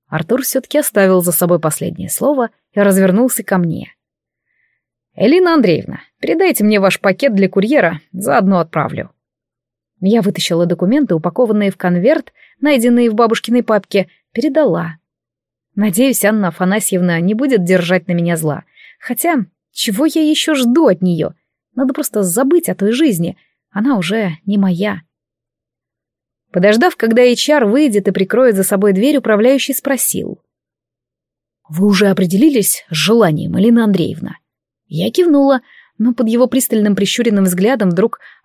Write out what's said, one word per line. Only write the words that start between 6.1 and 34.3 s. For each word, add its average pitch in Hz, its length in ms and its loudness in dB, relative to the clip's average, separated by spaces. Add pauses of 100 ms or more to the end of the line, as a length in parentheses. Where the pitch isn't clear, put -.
передайте 330 440 0
мне 214 160 2
ваш 190 200 0
пакет 208 360 0
для 190 140 2
курьера, 190 520 0 (100)
заодно 190 480 0
отправлю». 151 520 -6 (920)
Я 214 200 2
вытащила 175 440 -2
документы, 185 500 0
упакованные 208 560 -2
в - 60 -16
конверт, 185 560 0 (260)
найденные 240 500 2
в 214 60 -2
бабушкиной 233 480 0
папке, 202 440 -2 (260)
передала. 226 640 -2 (800)
Надеюсь, 220 480 0
Анна 208 240 0
Афанасьевна 180 720 -2
не 180 140 0
будет 233 300 0
держать 175 440 0
на 180 60 -2
меня 170 240 0
зла. 156 260 -4 (360)
Хотя, 254 460 -2 (260)
чего 226 340 -2
я 320 160 0
еще 302 340 0
жду 262 320 2
от - 140 2
нее? 170 320 -2 (420)
Надо 262 180 -2
просто 220 300 -4
забыть 254 460 0
о 185 60 -4
той 208 180 0
жизни. 208 440 0 (340)
Она 233 260 0
уже 185 480 -4
не 202 120 0
моя. 196 440 -2 (1500)
Подождав, 214 440 2
когда 226 280 2
H 247 280 2
R 285 140 2
выйдет 208 420 0
и 196 40 0
прикроет 214 440 0
за 190 80 0
собой 202 300 0
дверь, 262 240 2
управляющий 247 560 0
спросил: - 680 -6 (1300)
«Вы 175 200 0
уже 202 200 2
определились 196 800 0
с 165 60 -8
желанием, 170 640 0
Элина 233 240 4
Андреевна?» 185 540 -2 (500)